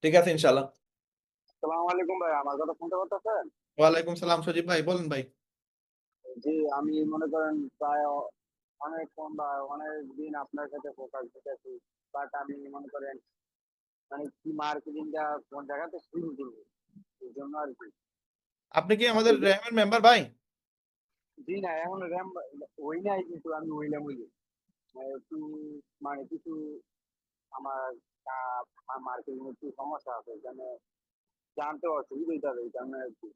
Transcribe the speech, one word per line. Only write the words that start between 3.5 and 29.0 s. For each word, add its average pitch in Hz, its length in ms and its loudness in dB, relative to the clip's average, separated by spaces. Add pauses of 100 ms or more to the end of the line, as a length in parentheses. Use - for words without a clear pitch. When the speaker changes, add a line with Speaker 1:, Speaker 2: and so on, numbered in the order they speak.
Speaker 1:
ওয়ালাইকুম 165 380 6
সালাম, 170 260 2
সজীব 170 260 0
ভাই, 170 140 4
বলেন 170 280 0
ভাই। 139 140 -2 (1120)
Speaker 2:
জি, 233 340 0
আমি 151 340 0
মনে 156 260 -2
করেন 156 360 0
প্রায় 147 400 0
অ-, 143 220 -2 (500)
অনেকক্ষণ 156 560 -8
বা 143 260 -4
অনেক 147 560 -10
দিন 151 180 -8
আপনার 147 360 -8
সাথে 143 240 -10
ফোকাস 135 280 -10
দিতেছি, 127 560 -12 (340)
but 143 240 -6
আমি 143 320 -10
মনে 139 180 -12
করেন 139 300 -10 (920)
মানে 143 140 -6
কি - 260 -10
মার্কেটিংটা 151 880 -4 (140)
কোন 139 140 -10
জায়গাতে 151 340 -6
শুরু 165 360 -8
করবো, 123 260 -10 (600)
এই - 160 -16
জন্য 143 200 -10
আর 143 160 -6
কি। 110 180 -20 (760)
Speaker 1:
আপনি 185 260 2
কি 226 120 4
আমাদের 220 280 8
Speaker 2:
জি। - 100 4
Speaker 1:
র্যামের 202 280 4
মেম্বার 220 280 6
ভাই? 220 240 12 (1120)
Speaker 2:
জি 190 220 -4
না, 180 120 0
এখন 180 300 -2
র্যাম 180 240 -2 (580)
হই 165 160 -2
নাই, 190 220 0
কিন্তু 165 300 -8
আমি 156 180 -6
হইলাম, 151 320 -4
হইলে। 135 220 -8 (680)
মানে 131 140 -10
একটু, 135 280 -10 (640)
মানে 139 220 -6
কিছু 160 560 -10 (720)
আমার 135 440 -6
কা-, 127 680 -8 (240)
মা-, 131 120 -8